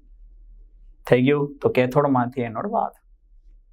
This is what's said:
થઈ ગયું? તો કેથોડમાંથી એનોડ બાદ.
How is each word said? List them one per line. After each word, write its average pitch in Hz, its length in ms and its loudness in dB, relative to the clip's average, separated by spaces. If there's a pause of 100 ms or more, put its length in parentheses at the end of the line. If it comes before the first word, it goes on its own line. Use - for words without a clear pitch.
(1080)
થઈ 127 120 4
ગયું? 143 400 0
તો 117 80 2
કેથોડમાંથી 127 720 0
એનોડ 113 260 -6
બાદ. - 240 -4 (800)